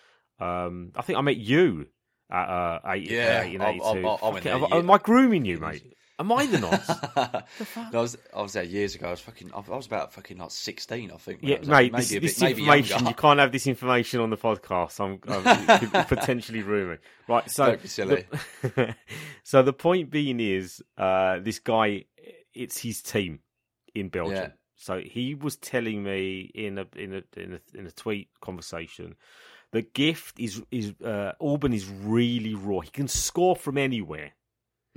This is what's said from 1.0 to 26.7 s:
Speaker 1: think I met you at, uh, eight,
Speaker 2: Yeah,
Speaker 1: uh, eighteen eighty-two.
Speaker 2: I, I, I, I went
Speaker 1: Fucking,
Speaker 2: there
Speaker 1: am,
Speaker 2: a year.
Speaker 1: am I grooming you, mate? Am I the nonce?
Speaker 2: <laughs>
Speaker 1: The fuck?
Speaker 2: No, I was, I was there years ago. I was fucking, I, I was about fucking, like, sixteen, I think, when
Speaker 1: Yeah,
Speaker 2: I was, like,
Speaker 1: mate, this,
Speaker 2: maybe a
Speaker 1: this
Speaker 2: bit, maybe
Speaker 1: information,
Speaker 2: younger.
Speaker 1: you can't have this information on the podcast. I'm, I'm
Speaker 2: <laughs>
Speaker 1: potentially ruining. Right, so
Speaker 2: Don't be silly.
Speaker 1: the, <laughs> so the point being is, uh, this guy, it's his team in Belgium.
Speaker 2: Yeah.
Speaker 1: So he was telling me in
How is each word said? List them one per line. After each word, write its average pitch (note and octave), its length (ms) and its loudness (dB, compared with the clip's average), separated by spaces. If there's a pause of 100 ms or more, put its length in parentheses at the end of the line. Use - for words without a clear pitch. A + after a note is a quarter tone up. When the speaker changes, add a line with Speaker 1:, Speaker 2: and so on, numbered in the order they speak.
Speaker 1:
think E3 160 -4
I B2+ 40 0
met C#3+ 160 2
you A2+ 480 2 (440)
at, F2+ 200 -2
uh, F2 380 -2
eight, F#2+ 220 -4
Speaker 2:
Yeah, A#2 300 2
Speaker 1:
uh, F#2+ 60 -2
eighteen F#2 160 -6
eighty-two. G2 240 0
Speaker 2:
I, A2 60 2
I, - 20 4
I, F#2+ 80 -2
I - 80 -4
went G#2 100 -2
Speaker 1:
Fucking, G#2 240 -2
Speaker 2:
there G2 120 -2
Speaker 1:
am, C3 80 0
Speaker 2:
a - 40 2
year. D#3+ 120 4
Speaker 1:
am F3 120 4
I G3+ 60 10
grooming A3+ 480 6
you, F2 140 -2
mate? D#2 340 -10 (240)
Am G3+ 160 0
I C#4 140 2
the F#3+ 120 2
nonce? D3 260 0
Speaker 2:
<laughs> - 640 -2 (100)
Speaker 1:
The G#3+ 80 -10
fuck? A#3 280 -14
Speaker 2:
No, A#2 60 2
I - 20 4
was, A#2 160 -2 (180)
I G2 60 -4
was G2+ 120 -6
there G2 100 -2
years F#2+ 300 -2
ago. - 140 -10
I F2 40 -4
was F2+ 100 -8
fucking, - 320 -18
I, - 60 -10
I G2 180 -8
was C3 80 -10
about G#2 280 -6
fucking, F#2+ 240 -18
like, E2+ 140 -12
sixteen, A2 600 -10
I E2 60 -18
think, - 240 -12
when C3+ 100 -2
Speaker 1:
Yeah, C#3 40 4
Speaker 2:
I - 40 -4
was, D3 100 -6
like, B2+ 240 6
Speaker 1:
mate, A#2+ 60 -2
this, A2 120 0
Speaker 2:
maybe G2+ 60 0
a - 100 -2
Speaker 1:
this C#3 120 0
Speaker 2:
bit, - 60 2
maybe C3+ 180 2
Speaker 1:
information, C#3+ 340 6
Speaker 2:
younger. A#2+ 120 2
Speaker 1:
you A#2 60 -2
can't D3 240 6
have C3+ 140 6
this C3+ 140 -2
information B2 520 0
on A2+ 100 0
the A2 80 -2
podcast. F#2+ 640 -2
I'm, G2 200 -4 (100)
I'm F#3 760 4
Speaker 2:
<laughs> - 20 -14
Speaker 1:
potentially A#2 540 -2
ruining. F#2+ 360 -2 (320)
Right, A#2 200 2
so C#3 180 4
Speaker 2:
Don't A2+ 140 2
be F#2+ 60 -16
silly. F#2+ 380 0 (360)
Speaker 1:
the, A#2 340 0 (240)
<laughs> - 240 -16
so C3+ 180 6
the C3 100 6
point E3+ 380 2
being C#3 320 -2
is, F#2+ 420 -2 (140)
uh, F#2+ 420 4
this G#2 200 -4
guy, G#2+ 440 2 (500)
it's B2 260 -10
his A#2 220 -8
team F2+ 380 -4 (560)
in F#2+ 140 -6
Belgium. F#2+ 260 -2
Speaker 2:
Yeah. F2+ 140 -4 (260)
Speaker 1:
So F#2+ 240 -8
he B2+ 360 -6
was C#3+ 200 -6
telling A2 480 -4
me F#2+ 500 -6
in G2 260 -8